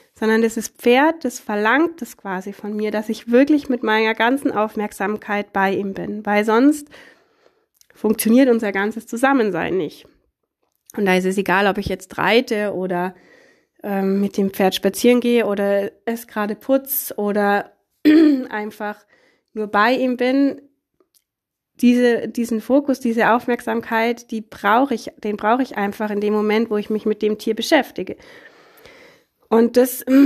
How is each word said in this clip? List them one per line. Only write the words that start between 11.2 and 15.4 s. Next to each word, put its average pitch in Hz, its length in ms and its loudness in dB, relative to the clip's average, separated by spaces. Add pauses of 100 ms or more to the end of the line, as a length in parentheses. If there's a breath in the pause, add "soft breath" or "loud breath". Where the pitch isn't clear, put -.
es 190 140 -2
egal, 190 280 2
ob 196 120 0
ich 196 80 -6
jetzt - 320 -8
reite 208 560 0
oder, 185 400 -4 (680 soft breath)
ähm, 196 380 -2
mit 202 160 -4
dem 196 140 0
Pferd 190 240 0
spazieren 240 460 2
gehe 240 260 2